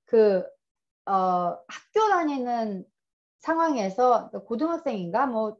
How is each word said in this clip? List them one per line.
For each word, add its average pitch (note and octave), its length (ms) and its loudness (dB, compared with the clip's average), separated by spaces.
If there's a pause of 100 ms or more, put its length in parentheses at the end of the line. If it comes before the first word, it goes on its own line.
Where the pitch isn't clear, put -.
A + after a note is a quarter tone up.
그, G#3 380 4 (600)
어, G3+ 60 -2 (560)
학교 - 420 -2
다니는 B3 760 -2 (560)
상황에서, B3+ 880 0 (160)
고등학생인가? A#3+ 800 -2
뭐, A3 340 -4